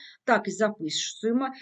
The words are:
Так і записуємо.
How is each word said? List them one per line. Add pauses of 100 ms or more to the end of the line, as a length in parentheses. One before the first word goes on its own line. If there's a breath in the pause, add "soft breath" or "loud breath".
(240 loud breath)
Так
і
записуємо. (140 loud breath)